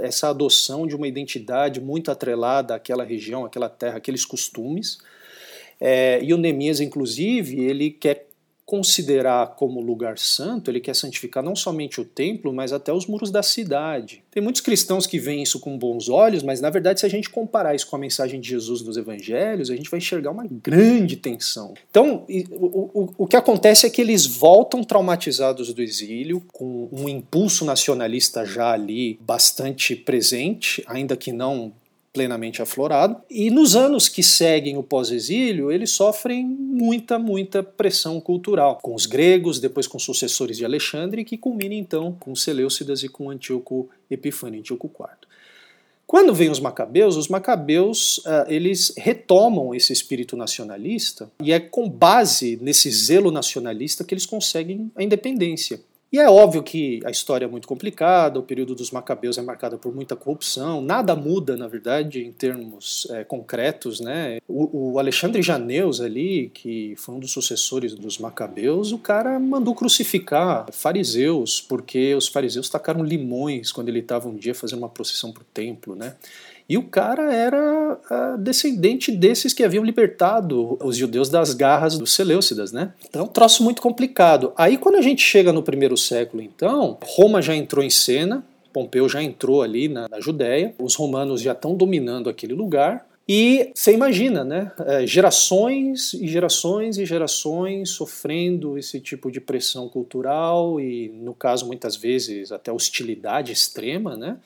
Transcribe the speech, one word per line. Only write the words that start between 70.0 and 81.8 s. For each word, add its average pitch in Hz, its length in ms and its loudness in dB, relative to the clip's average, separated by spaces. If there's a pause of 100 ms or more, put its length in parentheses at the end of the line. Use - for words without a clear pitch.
fariseus, 156 920 0
porque 131 540 -2
os 135 120 0
fariseus 127 420 -4
tacaram 160 340 -2
limões 135 680 -4
quando 120 180 -6
ele 117 120 -2
tava 120 260 -4
um 110 80 -10
dia 113 200 -6
fazendo 120 240 -8
uma 120 100 -8
procissão - 420 -8
pro - 220 -20
templo, 107 420 -10
né? 123 200 -14 (540)
E 175 80 2
o 254 60 0
cara 247 500 0
era, 294 640 0 (140)
ah, 247 260 -2
descendente 247 720 0
desses 220 420 4
que 247 100 0
haviam 208 200 2
libertado 185 960 2
os 127 160 -2
judeus 123 320 0
das 156 280 2
garras 147 420 4